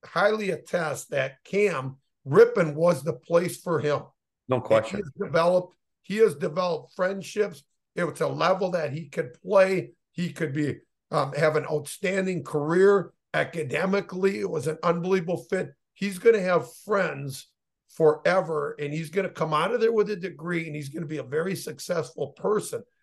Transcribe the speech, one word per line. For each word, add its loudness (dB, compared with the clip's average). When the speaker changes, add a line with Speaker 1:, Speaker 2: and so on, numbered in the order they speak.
Speaker 1:
highly 0
attest -4
that -4
Cam -2
Rippon 6
was 2
the -4
place 0
for -2
him. 0
Speaker 2:
No 0
question. 2
Speaker 1:
And -4
he -10
has -4
developed, 2
he -6
has 4
developed -4
friendships. -4
It -2
was -6
a 0
level 0
that -4
he -10
could -6
play. 2
He -6
could -6
be, -4
um, -2
have 2
an -2
outstanding -4
career 4
academically. -2
It -4
was -4
an -2
unbelievable 0
fit. -4
He's -6
gonna 6
have 0
friends -4
forever, 2
and -6
he's -6
gonna -2
come -4
out 2
of 0
there 4
with 2
a -4
degree, -6
and -8
he's -8
gonna -8
be -8
a -6
very -2
successful -6
person. -4